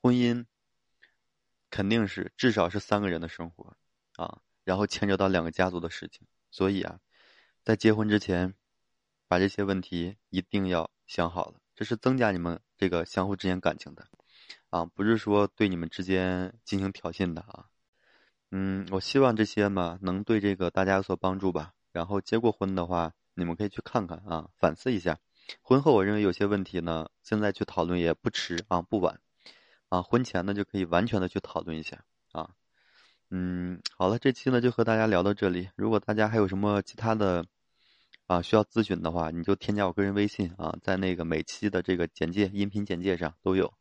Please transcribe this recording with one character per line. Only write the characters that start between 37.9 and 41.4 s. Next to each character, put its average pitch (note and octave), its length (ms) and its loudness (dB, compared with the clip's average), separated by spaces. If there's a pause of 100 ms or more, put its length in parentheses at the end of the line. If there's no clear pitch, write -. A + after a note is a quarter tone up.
啊， F2 140 2
需 A2 160 2
要 G#2+ 80 6
咨 A2 180 0
询 F2 180 -2
的 E2 80 -2
话， E2 220 -2
你 E2+ 100 -6
就 G2 140 0
添 - 180 -4
加 G#2 140 0
我 F2 60 -2
个 G2+ 100 0
人 G2 100 0
微 G2+ 140 2
信 F2+ 300 -4
啊， D#2+ 260 -6
在 F#2+ 140 0
那 F#2 180 0
个 E2+ 80 -6
每 D#2+ 200 -2